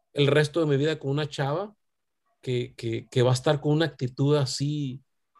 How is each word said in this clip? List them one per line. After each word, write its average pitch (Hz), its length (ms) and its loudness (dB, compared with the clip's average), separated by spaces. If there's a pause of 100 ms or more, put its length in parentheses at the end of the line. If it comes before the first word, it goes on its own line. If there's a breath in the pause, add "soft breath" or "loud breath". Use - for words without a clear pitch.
(120)
el 143 140 4
resto 147 340 2
de 160 60 2
mi 143 100 4
vida 151 220 0
con 135 120 -6
una 147 180 -2
chava 156 460 -4 (680)
que, 123 340 -4
que, 113 340 -6
que 127 120 2
va 123 80 6
a 131 40 4
estar 147 260 0
con 147 120 0
una 156 140 2
actitud 143 500 0
así 143 680 -4 (380)